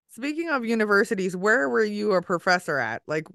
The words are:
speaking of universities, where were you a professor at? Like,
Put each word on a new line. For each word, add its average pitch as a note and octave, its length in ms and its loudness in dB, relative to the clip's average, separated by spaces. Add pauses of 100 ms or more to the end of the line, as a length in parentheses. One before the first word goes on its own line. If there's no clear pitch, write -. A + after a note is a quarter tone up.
speaking D4+ 400 -6
of C4+ 160 -2
universities, G3+ 720 2
where A3 320 2
were A#3 160 2
you G#3 280 -2
a F3+ 100 2
professor F3 560 0
at? A2+ 280 -4
Like, D#3 280 -4